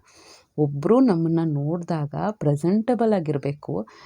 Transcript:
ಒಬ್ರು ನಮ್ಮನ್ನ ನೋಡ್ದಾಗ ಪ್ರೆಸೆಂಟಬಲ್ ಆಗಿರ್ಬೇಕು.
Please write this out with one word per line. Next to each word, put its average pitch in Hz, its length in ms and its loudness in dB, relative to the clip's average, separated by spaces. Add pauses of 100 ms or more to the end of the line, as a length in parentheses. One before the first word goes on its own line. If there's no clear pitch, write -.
(580)
ಒಬ್ರು 147 420 2
ನಮ್ಮನ್ನ 165 440 2
ನೋಡ್ದಾಗ 156 720 -4 (160)
ಪ್ರೆಸೆಂಟಬಲ್ 214 840 0
ಆಗಿರ್ಬೇಕು. 147 720 -4 (200)